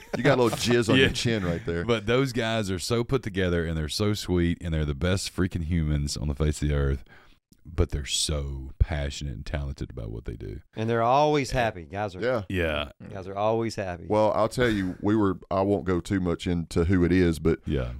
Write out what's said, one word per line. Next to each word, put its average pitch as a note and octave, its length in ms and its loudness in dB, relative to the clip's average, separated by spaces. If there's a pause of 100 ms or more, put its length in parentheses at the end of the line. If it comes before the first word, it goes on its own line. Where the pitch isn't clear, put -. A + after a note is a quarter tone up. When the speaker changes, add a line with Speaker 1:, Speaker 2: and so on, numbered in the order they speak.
(180)
Speaker 1:
you A#2+ 60 0
got C3+ 160 6
a - 20 4
little A2+ 160 4
jizz A#2+ 320 4
on C3+ 60 6
Speaker 2:
<laughs> - 0 -
Yeah. C3 80 8
Speaker 1:
your A#2 80 4
chin A2+ 340 0
right E2+ 200 -2
there. E2+ 200 -2
Speaker 2:
But A2+ 200 0
those B2+ 260 2
guys A2+ 400 -2
are F#2 80 -2
so A#2 240 -2
put C3 180 0
together, F2+ 440 0
and E2 120 -4
they're D#2 120 -4
so G#2 240 0
sweet, F2 480 0
and E2+ 120 -4
they're D#2 120 0
the C#2+ 100 -2
best F2+ 400 -2
freaking F2+ 300 -2
humans D2+ 520 0
on - 120 -4
the C#2+ 40 -2
face D2+ 280 -2
of D2 80 0
the D2 40 0
earth. C#2 300 0 (640)
But D#2+ 260 -2
they're D2 140 -4
so C#2 720 -4
passionate C#2+ 560 -2
and - 100 -12
talented C#2 460 -6
about A1+ 200 -10
what A1+ 140 -10
they A1+ 120 -8
do. G#1 240 -12 (140)
Speaker 3:
And A2 140 -4
they're A#2 140 2
always C#3+ 480 4
happy. A2 320 0
Guys F#2+ 320 -6
are, F#2 60 -12
Speaker 1:
Yeah. A#2 280 -2
Speaker 2:
Yeah. D#2+ 400 -2 (240)
Speaker 3:
guys F#2+ 140 -10
are F#2+ 80 -12
always A2 400 0
happy. F2+ 320 -6
Speaker 1:
Well, G#2+ 260 4
I'll G#2+ 160 2
tell B2 200 2
you, F#2+ 320 -2
we G#2 140 2
were, G2 220 2 (140)
I F#2+ 100 2
won't F#2+ 220 2
go F2 160 0
too F#2 220 0
much F2 260 -2
into F2 380 0
who F2+ 180 4
it E2 80 4
is, F2 260 4
but D#2+ 300 2
Speaker 2:
Yeah. C2 320 -2